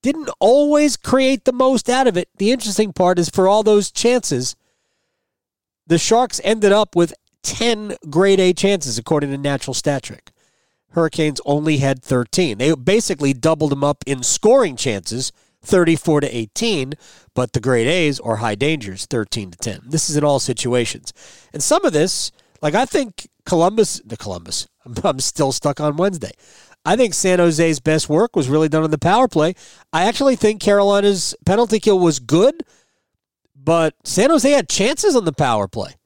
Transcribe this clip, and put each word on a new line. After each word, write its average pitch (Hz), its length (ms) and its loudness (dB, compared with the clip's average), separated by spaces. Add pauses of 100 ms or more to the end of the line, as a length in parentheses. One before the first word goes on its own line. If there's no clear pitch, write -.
Didn't 294 280 -4 (100)
always 294 580 4
create 262 480 0
the 254 80 2
most 262 360 0
out 262 160 2
of 208 100 2
it. 175 220 -2
The 202 140 2
interesting 214 420 -2
part 180 240 2
is 170 120 0
for 190 180 2
all 214 160 4
those 208 280 2
chances, 185 640 -2 (1300)
the 165 100 2
Sharks 240 460 0
ended 208 280 2
up 208 240 2
with 170 180 2 (280)
ten 214 540 -4 (140)
grade 190 300 2
A 185 140 2
chances, 170 440 -2
according 143 340 -2
to 139 60 -6
Natural 139 360 -6
Stat 139 300 -4
Trick. - 280 -20 (600)
Hurricanes 156 540 -2
only 151 320 0
had 135 260 0
thirteen. 127 540 -2
They 143 180 2
basically 147 580 0
doubled 151 380 0
them 139 120 -2
up 143 220 -2
in 131 180 -4
scoring 214 520 2
chances, 117 560 -6 (300)
thirty-four 165 600 2
to 131 140 -8
eighteen, 139 580 -4 (400)
but 123 200 -4
the - 60 -2
grade 120 280 2
A's 156 320 0
or 117 180 -4
high 107 180 -2
dangers, 110 520 -4
thirteen 107 440 -6
to 87 60 -20
ten. 101 300 -10
This 160 220 -4
is 151 60 -4
in 147 80 0
all 143 160 2
situations. 120 760 -4 (380)
And 143 120 -8
some 370 200 2
of 254 100 0
this, 156 380 -2 (300)
like, 151 140 -2
I 247 100 2
think 247 420 -4 (180)
Columbus, 190 600 0
the 107 120 -14
Columbus, 87 580 -10
<laughs> - 100 -20
I'm, 120 180 -16
I'm 139 160 -2
still 135 320 -2
stuck 143 300 -4
on 151 160 -2
Wednesday. 175 340 -4 (560)
I 185 80 2
think 233 200 0
San 180 240 0
Jose's 165 400 2
best 156 300 -2
work 180 260 0
was 139 120 0
really 156 220 2
done 156 140 0
on 156 80 -2
the 147 80 -2
power 226 280 2
play. 160 280 0 (360)
I 170 140 0
actually 254 300 2
think 214 260 0
Carolina's 202 840 2
penalty 220 360 2
kill 202 180 4
was 165 220 2
good, 185 440 2 (920)
but 156 480 0
San 214 260 0
Jose 277 200 2
had 277 200 2
chances 294 460 0
on 214 100 0
the 156 80 -2
power 113 340 0
play. - 280 -10 (100)